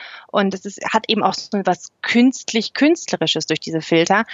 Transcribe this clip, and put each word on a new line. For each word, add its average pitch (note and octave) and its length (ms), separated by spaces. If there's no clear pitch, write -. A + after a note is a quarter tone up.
und G3 220
es F#3+ 120
ist, G3+ 140
hat A3+ 160
eben G#3+ 140
auch F#3+ 100
so - 160
was - 260
künstlich - 720
Künstlerisches F#3 760
durch D#3 120
diese D#3+ 220
Filter. F3+ 520